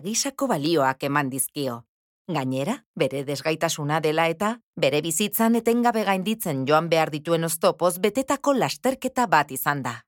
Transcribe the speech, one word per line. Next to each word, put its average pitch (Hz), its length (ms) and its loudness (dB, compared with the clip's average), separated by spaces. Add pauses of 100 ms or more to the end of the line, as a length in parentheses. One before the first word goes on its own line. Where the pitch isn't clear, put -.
gisako 247 420 -4
balioak 151 600 0
eman 143 220 0
dizkio. 127 540 -6 (440)
Gainera, 139 460 -2 (180)
bere 139 320 -2
desgaitasuna 156 800 -2
dela 160 240 2
eta, 202 300 -2 (180)
bere 151 240 2
bizitzan 208 560 0
etengabe 233 480 2
gainditzen 190 640 -2
joan 156 240 4
behar 160 180 4
dituen 165 380 0
oztopoz 170 460 2 (100)
betetako 262 480 0
lasterketa 254 760 -2
bat 151 300 4
izan 143 260 -2
da 120 120 -6 (140)